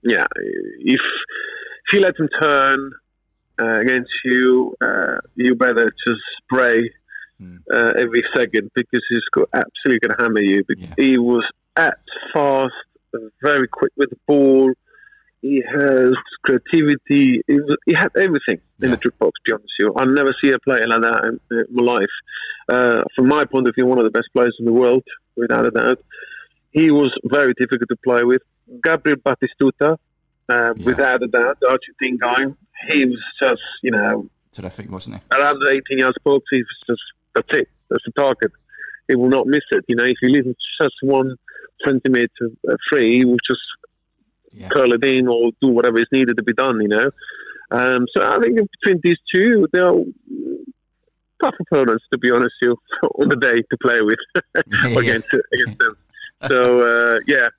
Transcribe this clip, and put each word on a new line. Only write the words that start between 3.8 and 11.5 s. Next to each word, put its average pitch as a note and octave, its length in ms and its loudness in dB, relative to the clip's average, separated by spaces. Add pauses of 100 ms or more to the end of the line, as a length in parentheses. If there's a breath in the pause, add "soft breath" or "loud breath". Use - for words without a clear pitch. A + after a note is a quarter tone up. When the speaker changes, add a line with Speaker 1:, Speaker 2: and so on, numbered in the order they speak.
Speaker 1:
you, B2+ 500 2 (100)
uh, G2+ 340 -2 (180)
you B2 180 2
better A#2 380 0 (140)
just A2+ 140 -2 (280)
pray, A#2+ 420 2 (480 loud breath)
Speaker 2:
Hmm. F2+ 200 -20 (140)
Speaker 1:
uh, A#2 240 2
every A#2 280 0 (120)
second, A2 380 -2
because B2 340 -2
he's A#2+ 120 0 (120)
go-, - 220 0
absolutely B2 540 -2
gonna A#2 120 -4
hammer A2+ 220 2
you. G2 240 2
Because F#2 180 -8
Speaker 2:
Yeah. E2+ 100 -18 (100)
Speaker 1:
he C3 140 4
was A#2+ 260 2 (320)